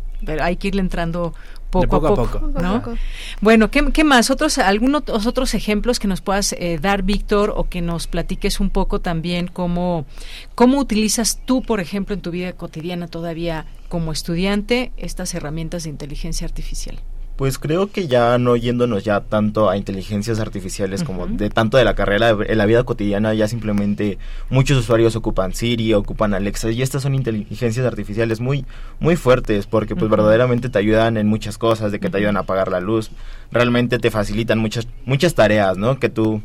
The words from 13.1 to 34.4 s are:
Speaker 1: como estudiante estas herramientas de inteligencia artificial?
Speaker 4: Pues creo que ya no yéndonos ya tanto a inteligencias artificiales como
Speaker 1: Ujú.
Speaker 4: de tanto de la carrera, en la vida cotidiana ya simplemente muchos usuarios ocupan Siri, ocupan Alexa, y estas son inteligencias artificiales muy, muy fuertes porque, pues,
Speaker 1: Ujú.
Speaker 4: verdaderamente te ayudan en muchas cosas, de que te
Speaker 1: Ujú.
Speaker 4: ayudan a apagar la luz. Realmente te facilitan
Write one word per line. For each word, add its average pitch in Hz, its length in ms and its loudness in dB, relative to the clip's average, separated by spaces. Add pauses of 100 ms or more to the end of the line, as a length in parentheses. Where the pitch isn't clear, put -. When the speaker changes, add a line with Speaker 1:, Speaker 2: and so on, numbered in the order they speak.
Speaker 1:
como 165 220 -2
estudiante 208 840 -2
estas 180 360 -8
herramientas 160 500 -6
de 160 60 -8
inteligencia 147 560 -6
artificial? - 540 -6 (380)
Speaker 4:
Pues 135 220 -2
creo 180 320 -2
que 185 160 -4
ya 123 320 4
no 123 160 4
yéndonos 120 480 0
ya 101 180 2
tanto 107 480 2
a 95 80 2
inteligencias 101 640 -4
artificiales 98 640 -4
como 90 220 -4
Speaker 1:
Ujú. 90 120 -4
Speaker 4:
de 104 140 0
tanto 113 260 2
de 110 80 8
la 98 80 4
carrera, 101 500 2
en 113 140 0
la 104 80 4
vida 117 180 4
cotidiana 107 520 0
ya 107 120 2
simplemente 104 680 -2 (320)
muchos 135 300 4
usuarios 113 360 4
ocupan 98 380 -2
Siri, 113 400 0
ocupan 104 400 0
Alexa, 101 380 -2
y 113 100 -2
estas 131 220 -2
son 139 100 0
inteligencias 117 720 -2
artificiales 110 540 -2
muy, 135 260 -2 (340)
muy 170 180 2
fuertes 123 500 2
porque, 107 260 0
pues, 104 140 0
Speaker 1:
Ujú. 107 80 4
Speaker 4:
verdaderamente 117 540 4
te 107 100 0
ayudan 110 380 2
en 107 100 2
muchas 107 320 -2
cosas, 107 320 0
de 101 80 -6
que - 100 -4
te 82 40 -8
Speaker 1:
Ujú. 98 40 0
Speaker 4:
ayudan 104 200 2
a - 20 0
apagar 95 320 0
la 90 80 0
luz. 110 320 -2 (400)
Realmente 120 480 2
te 117 100 2
facilitan 107 480 0